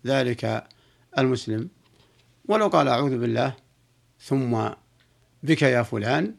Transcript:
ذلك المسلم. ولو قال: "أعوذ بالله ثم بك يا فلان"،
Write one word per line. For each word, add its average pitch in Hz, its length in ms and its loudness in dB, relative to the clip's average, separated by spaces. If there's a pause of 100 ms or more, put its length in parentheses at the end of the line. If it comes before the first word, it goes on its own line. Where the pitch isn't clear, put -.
ذلك 120 640 -2 (500)
المسلم. 127 500 -2 (760)
ولو 214 240 2
قال: 151 200 4
"أعوذ 127 300 0
بالله 117 360 -2 (680)
ثم 120 480 -2 (760)
بك 151 200 2
يا 127 200 4
فلان"، 127 560 -2